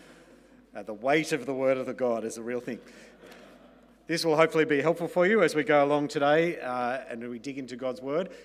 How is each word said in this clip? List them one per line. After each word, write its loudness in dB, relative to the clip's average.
Uh, -12
the -10
weight 0
of -4
the -6
Word 2
of -6
the -6
God -2
is -8
a -12
real -6
thing. -10
This -4
will 2
hopefully 4
be 2
helpful 0
for 2
you 4
as 4
we 2
go 6
along 0
today, 2
uh, -4
and -10
we -10
dig -10
into -10
God's -6
Word. -4